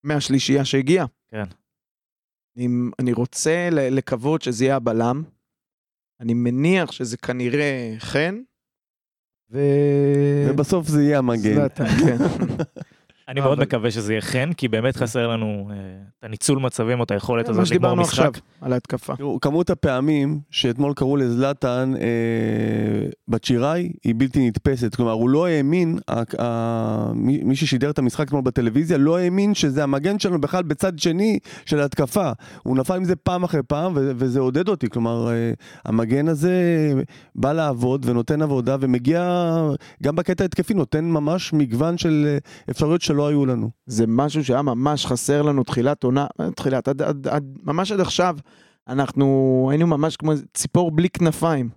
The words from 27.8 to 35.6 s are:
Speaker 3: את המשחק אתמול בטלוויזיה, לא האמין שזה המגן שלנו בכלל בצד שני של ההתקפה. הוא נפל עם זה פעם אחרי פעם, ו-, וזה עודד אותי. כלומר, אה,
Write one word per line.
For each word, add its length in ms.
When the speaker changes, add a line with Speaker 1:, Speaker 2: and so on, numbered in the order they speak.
Speaker 3:
את 80
המשחק 300
אתמול 140
בטלוויזיה, 560
לא 200
האמין 360
שזה 280
המגן 360
שלנו 220
בכלל 220
בצד 360
שני 400
של 160
ההתקפה. 500
הוא 140
נפל 200
עם 80
זה 120
פעם 280
אחרי 180
פעם, 340
ו-, 200
וזה 240
עודד 280
אותי. 200
כלומר, 420
אה, 220